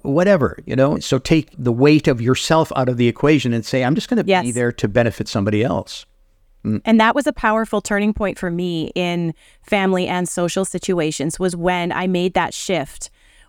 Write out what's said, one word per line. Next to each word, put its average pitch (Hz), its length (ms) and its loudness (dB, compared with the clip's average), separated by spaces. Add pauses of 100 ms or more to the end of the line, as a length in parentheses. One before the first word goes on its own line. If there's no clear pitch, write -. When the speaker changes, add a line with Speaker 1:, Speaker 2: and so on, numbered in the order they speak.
Speaker 1:
whatever," 160 600 2
you - 100 -4
know? 139 240 2
So 135 180 0
take - 400 2
the 123 140 0
weight 143 380 6
of 123 100 2
yourself 131 560 2
out 127 140 0
of 123 80 0
the 120 100 4
equation 127 460 2
and 113 100 -2
say, 127 220 -2
"I'm 139 100 2
just - 140 -4
gonna 226 160 0
be 196 60 0
Speaker 2:
Yes. 170 220 0
Speaker 1:
there 120 200 0
to - 160 -2
benefit 110 400 0
somebody 104 340 0
else." - 420 -4 (600)
Mm. 107 200 -2
Speaker 2:
And 226 140 2
that 220 160 2
was 285 120 -2
a 285 60 0
powerful 220 480 -2
turning 208 320 -2
point 202 240 -4
for 180 140 -6
me 175 440 -4
in 175 380 -2 (300)
family 190 440 0
and 180 200 -2
social 180 380 -2
situations, 160 760 -4
was 185 160 -2
when 175 360 -2
I 185 160 -4
made 180 260 0
that 175 200 0
shift, - 560 -6 (400)